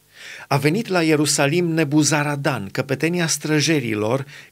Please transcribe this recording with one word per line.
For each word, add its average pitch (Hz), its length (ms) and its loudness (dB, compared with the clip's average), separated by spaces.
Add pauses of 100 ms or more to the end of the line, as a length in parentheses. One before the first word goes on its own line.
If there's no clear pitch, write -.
(460)
a 139 100 2
venit 151 300 0
la 185 140 0
Ierusalim 156 680 2
Nebuzaradan, 147 1040 0
căpetenia 156 560 -2
străjerilor, 135 1000 0 (260)